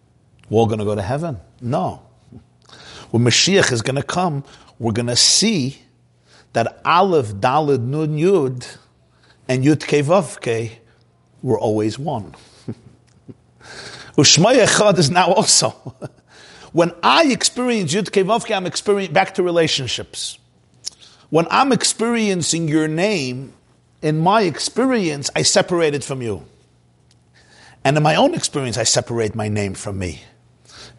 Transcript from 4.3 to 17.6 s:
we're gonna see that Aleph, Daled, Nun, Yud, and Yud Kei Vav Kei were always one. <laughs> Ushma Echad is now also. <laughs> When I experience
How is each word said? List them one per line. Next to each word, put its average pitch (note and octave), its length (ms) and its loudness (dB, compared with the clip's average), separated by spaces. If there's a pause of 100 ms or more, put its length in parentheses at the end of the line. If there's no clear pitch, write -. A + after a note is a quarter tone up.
we're A#2 140 -2
gonna A#2 240 -2
see D3 640 0 (720)
that - 320 -2
Aleph, E3 480 2
Daled, C3 480 0
Nun, D3+ 360 -4
Yud, D3 600 0 (720)
and B2+ 160 0
Yud D3+ 240 2
Kei D3 160 2
Vav E3 380 0
Kei A2+ 380 -6 (600)
were A2 180 0
always G#2+ 400 0
one. A#2+ 360 -8 (320)
<laughs> A2+ 80 -8 (1400)
Ushma F#3 380 6 (100)
Echad G#3 320 4
is D#3 120 2
now F3 240 2
also. - 680 0
<laughs> C#3 100 -12 (640)
When E3+ 200 2 (100)
I C#4+ 300 4
experience A3+ 640 -2